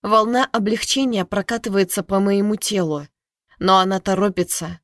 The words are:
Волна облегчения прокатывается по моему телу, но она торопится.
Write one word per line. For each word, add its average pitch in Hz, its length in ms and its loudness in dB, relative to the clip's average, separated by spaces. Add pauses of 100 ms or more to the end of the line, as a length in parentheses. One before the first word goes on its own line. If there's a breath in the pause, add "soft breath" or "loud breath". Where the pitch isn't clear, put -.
Волна 226 500 2
облегчения 226 720 0
прокатывается 202 760 -2
по 196 180 0
моему 202 360 2
телу, 156 500 -4 (520 soft breath)
но 190 200 4
она 190 220 2
торопится. 185 840 -2